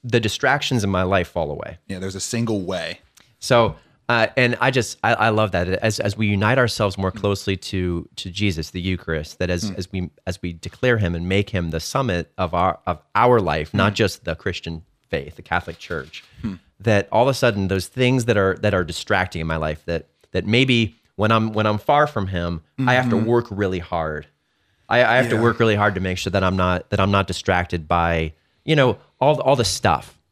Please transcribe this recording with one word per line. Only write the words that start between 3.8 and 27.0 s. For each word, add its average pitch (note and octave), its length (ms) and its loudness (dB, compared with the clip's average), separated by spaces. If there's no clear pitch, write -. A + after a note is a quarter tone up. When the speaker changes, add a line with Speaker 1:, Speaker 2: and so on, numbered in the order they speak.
Speaker 1:
uh, A#2 180 2
and B2 240 2
I C3 100 2
just, B2 320 -2
I, A#2 100 2
I A2 160 2
love G#2+ 220 2
that F2 160 -2
as, G#2 320 -2
as G#2 180 -4
we A2 100 0
unite G#2 300 2
ourselves A2 400 0
more F#2+ 140 -2
Speaker 2:
Hmm. - 80 -14
Speaker 1:
closely G2+ 380 -2
to, F2+ 580 -4
to - 140 -12
Jesus, F2+ 420 -2
the F2+ 100 -8
Eucharist, E2 580 -4
that F2+ 100 -2
as, F2+ 200 -2
Speaker 2:
Hmm. F#2 60 -10
Speaker 1:
as F#2 160 -8
we, F2+ 180 -6
as F2+ 160 -8
we F2 120 -6
declare A#2 440 -2
him F2 180 0
and E2+ 120 -4
make G2 220 0
him F2 220 -2
the D#2+ 100 -4
summit F2+ 560 -4
of F2+ 160 -2
our, F2+ 340 0
of F2 120 -4
our A#2+ 260 6
life, D#2 320 -2
not G2 200 2
Speaker 2:
Hmm. - 20 -10
Speaker 1:
just - 280 -2
the D#2+ 120 -6
Christian E2+ 480 -8
faith, D2+ 260 -8
the F#2 60 -20
Catholic E2+ 360 -6
Church, D2+ 460 -10
Speaker 2:
Hmm. G2 120 -8
Speaker 1:
that G2+ 320 2
all A2 120 4
of C3+ 60 4
a C3+ 40 0
sudden G2+ 340 0
those F#2+ 200 -2
things B2+ 380 0
that A2+ 120 2
are, F#2+ 240 2
that G#2 120 2
are F#2 100 0
distracting F2+ 580 -2
in D#2+ 60 -4
my D#2+ 100 -2
life, D#2 280 -4
that, E2 220 -6
that F#2 140 -4
maybe A#2 500 2
when G#2+ 160 2
I'm, A2 220 2
when G#2+ 120 0
I'm G#2+ 140 0
far D3 280 4
from G2+ 200 -4
him, F2 340 -4
I B2 60 4
have B2+ 160 2
to A2+ 60 2
Speaker 2:
Mm-hmm. A2 100 2
Speaker 1:
work A#2+ 240 2
really F#2+ 300 -2
hard. D#2 480 -6
I, A#2+ 160 4
I A2+ 140 4
have A#2+ 120 2
to A2+ 60 2
Speaker 2:
Yeah. A2 60 0
Speaker 1:
work A#2 180 2
really A2 160 4
hard G#2 200 2
to F#2 60 -2
make F#2 180 -2
sure G2 120 -6
that F#2+ 120 2
I'm F#2 120 2
not, F2+ 360 0
that G2 80 0
I'm G2 120 4